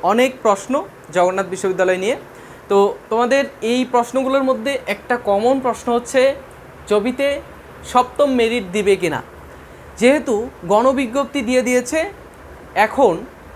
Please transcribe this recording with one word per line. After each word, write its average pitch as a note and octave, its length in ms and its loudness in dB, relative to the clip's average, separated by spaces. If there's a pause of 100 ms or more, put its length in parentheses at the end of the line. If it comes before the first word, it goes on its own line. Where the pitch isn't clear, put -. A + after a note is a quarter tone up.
অনেক A3+ 280 2 (140)
প্রশ্ন G#3 280 0 (440)
জগন্নাথ F#3 380 0
বিশ্ববিদ্যালয় F#3 500 0
নিয়ে। A#3+ 120 -2 (540)
তো G3 80 4 (320)
তোমাদের B3 320 2 (280)
এই B3 100 2 (120)
প্রশ্নগুলোর C4 560 0
মধ্যে B3+ 240 -2 (220)
একটা A#3+ 220 -4 (120)
কমন A3 280 2 (100)
প্রশ্ন A#3 300 -4
হচ্ছে, A#3+ 240 -2 (680)
জবিতে B3 380 0 (640)
সপ্তম C4 360 2 (120)
মেরিট A3+ 240 0 (120)
দিবে G3+ 260 2
কিনা? D3+ 180 -2 (800)
যেহেতু B3+ 340 4 (380)
গণবিজ্ঞপ্তি C4 760 0
দিয়ে B3+ 200 2
দিয়েছে, B3 300 0 (760)
এখন G#3 400 2 (420)